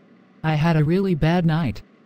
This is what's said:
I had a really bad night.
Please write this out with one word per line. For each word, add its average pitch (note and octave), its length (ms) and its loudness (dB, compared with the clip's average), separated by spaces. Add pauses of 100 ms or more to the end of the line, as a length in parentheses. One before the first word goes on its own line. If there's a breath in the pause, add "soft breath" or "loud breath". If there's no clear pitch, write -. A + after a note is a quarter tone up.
(440)
I D#3 100 0
had D#3+ 240 2
a D3+ 60 2
really F#3 320 0
bad E3 320 0
night. D#3 340 -2 (240)